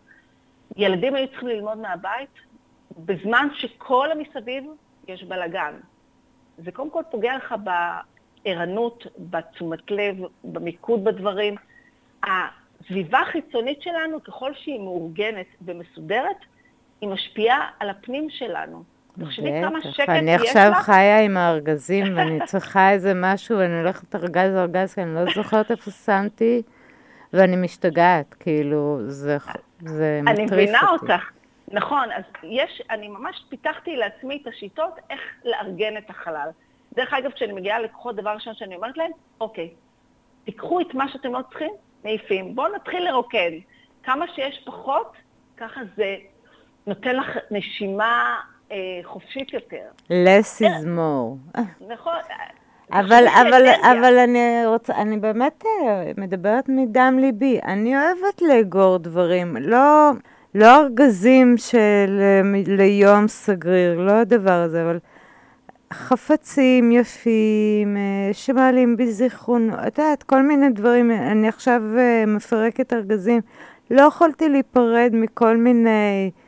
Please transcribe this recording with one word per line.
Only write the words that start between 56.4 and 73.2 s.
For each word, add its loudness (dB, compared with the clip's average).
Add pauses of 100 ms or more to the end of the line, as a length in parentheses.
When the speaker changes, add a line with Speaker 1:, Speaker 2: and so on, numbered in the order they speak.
Speaker 2:
מדם 2
ליבי. 0
אני -2
אוהבת -2
לאגור 4
דברים, -2
לא, 4 (440)
לא 10
ארגזים 6
של, 0 (440)
אה, 6
מ-, 0
ליום 6
סגריר, 0
לא 2
הדבר 4
הזה, 0
אבל -2 (920)
חפצים 2
יפים, 0
אה, -2
שמעלים 2
בי 0
זיכרון-, -2 (140)
את -6
יודעת, 0
כל 4
מיני 4
דברים. 2
אני 0
עכשיו, 0 (160)
אה, 2
מפרקת -2
ארגזים. 0 (500)